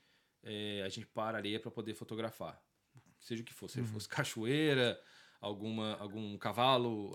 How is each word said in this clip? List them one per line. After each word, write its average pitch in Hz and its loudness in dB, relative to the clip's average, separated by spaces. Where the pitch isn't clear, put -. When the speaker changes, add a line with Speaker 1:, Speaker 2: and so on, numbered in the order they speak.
Speaker 1:
é, 104 -4
a - -2
gente 104 -6
pararia 110 -2
pra 120 -8
poder 110 -4
fotografar. 107 -6
Seja 117 -4
o - -10
que - -14
fosse, - -12
se 127 -2
Speaker 2:
Uhum. 120 0
Speaker 1:
fosse 107 -6
cachoeira, 131 4
alguma, 107 -2
algum 104 -6
cavalo, 117 4